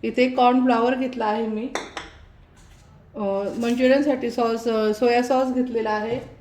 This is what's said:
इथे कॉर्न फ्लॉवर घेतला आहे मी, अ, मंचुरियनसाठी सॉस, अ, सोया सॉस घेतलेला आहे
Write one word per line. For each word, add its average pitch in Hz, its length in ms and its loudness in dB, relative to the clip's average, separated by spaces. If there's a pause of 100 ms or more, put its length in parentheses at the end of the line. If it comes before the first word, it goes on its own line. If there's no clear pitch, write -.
इथे 247 260 2
कॉर्न 254 340 4
फ्लॉवर 247 320 2
घेतला 254 300 -4
आहे 220 220 -2
मी, 220 220 -6 (1500)
अ, 254 40 -14 (380)
मंचुरियनसाठी 254 720 2
सॉस, 226 360 -2
अ, 220 260 0
सोया 240 300 2
सॉस 254 300 0
घेतलेला 233 360 -2
आहे 220 300 -4 (220)